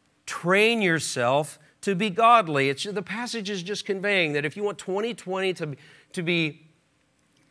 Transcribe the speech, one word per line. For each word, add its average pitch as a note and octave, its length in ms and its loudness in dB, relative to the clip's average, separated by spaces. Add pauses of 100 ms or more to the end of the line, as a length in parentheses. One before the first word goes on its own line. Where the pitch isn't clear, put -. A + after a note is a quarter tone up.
(260)
train G#3+ 560 2
yourself D3+ 760 0 (240)
to G3 140 0
be G#3 140 0
godly. F3+ 580 4
It's, C#3 160 -2
the G#3 180 -4
passage A3 480 -6
is G3 140 -4
just G3 220 -8
conveying F#3+ 480 0
that C#3+ 100 0
if D3+ 140 -6
you G#3 60 -4
want G3+ 140 -4
twenty G#3 360 -4
twenty F#3+ 400 -4
to, D3+ 240 -8 (340)
to F#3 100 -6
be, E3 460 -2 (840)